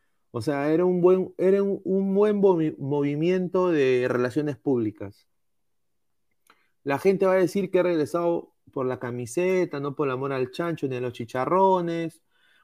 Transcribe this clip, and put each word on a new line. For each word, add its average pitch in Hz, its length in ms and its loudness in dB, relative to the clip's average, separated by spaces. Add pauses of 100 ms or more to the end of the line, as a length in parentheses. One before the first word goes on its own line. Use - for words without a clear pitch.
(300)
O 120 100 -6
sea, 143 320 -2
era 170 120 2
un 180 160 2
buen, 180 380 4
era 190 240 2
un, 196 220 -2
un 196 300 0
buen 208 260 2
movi-, 170 380 2
movimiento 165 920 0
de 131 380 2
relaciones 127 480 -2
públicas. 107 720 -4 (1600)
La 139 140 -2
gente 190 280 2
va 185 80 4
a - 20 4
decir 185 340 0
que 185 80 2
ha 180 40 2
regresado 170 680 0 (220)
por 131 140 -4
la 127 120 -4
camiseta, 147 800 -2
no 139 160 -6
por 147 140 -2
el 127 60 -2
amor 139 180 -4
al 127 180 -2
chancho 165 380 -4
ni 127 80 -4
a 123 40 -6
los 123 120 -6
chicharrones. 165 1120 0 (420)